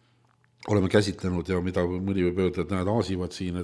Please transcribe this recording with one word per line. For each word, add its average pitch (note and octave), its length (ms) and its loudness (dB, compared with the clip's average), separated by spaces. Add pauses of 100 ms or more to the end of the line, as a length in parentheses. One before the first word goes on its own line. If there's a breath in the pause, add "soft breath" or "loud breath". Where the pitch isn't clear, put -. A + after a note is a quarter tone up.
(720 soft breath)
oleme G2+ 180 4
käsitlenud F#2 640 2
ja F#2 100 2
mida F2+ 300 0
mõni F#2+ 380 -2
võib F2 160 -2
öelda, F2+ 180 0
et D#2+ 80 -4
näed, F#2 160 0
aasivad F#2+ 480 -2
siin, F2+ 300 -4